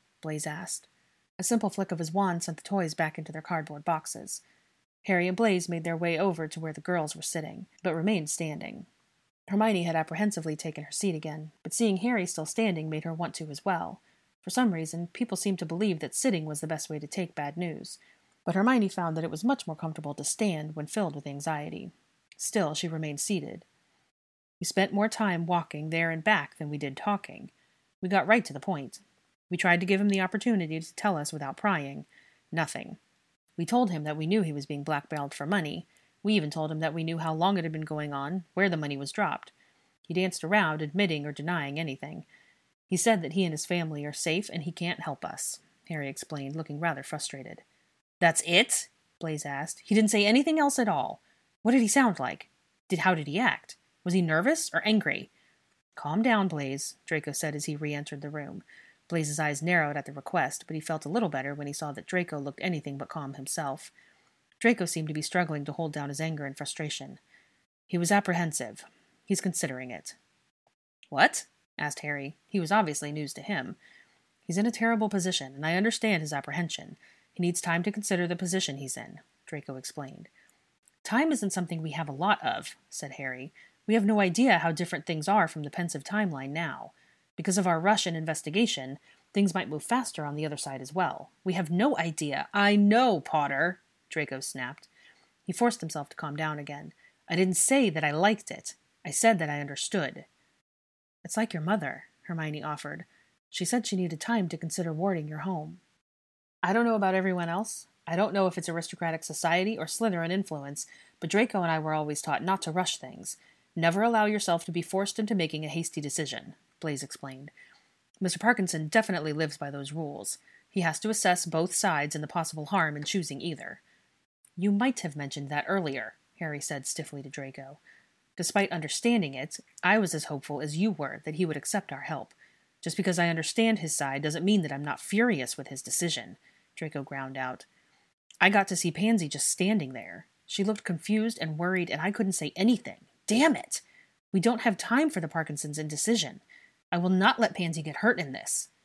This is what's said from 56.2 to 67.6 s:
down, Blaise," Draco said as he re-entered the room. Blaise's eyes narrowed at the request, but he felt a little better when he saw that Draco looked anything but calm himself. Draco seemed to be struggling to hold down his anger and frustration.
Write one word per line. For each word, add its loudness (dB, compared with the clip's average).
down, 4
Blaise," -4
Draco -2
said -4
as -6
he -4
re-entered -6
the -10
room. -10
Blaise's 0
eyes 0
narrowed 2
at -4
the -10
request, -2
but -8
he -4
felt -4
a -6
little 2
better -4
when -8
he -6
saw -6
that -12
Draco -2
looked -8
anything -2
but -8
calm -8
himself. -6
Draco 6
seemed -2
to -4
be -2
struggling 0
to -6
hold -4
down -4
his -6
anger -2
and -8
frustration. -8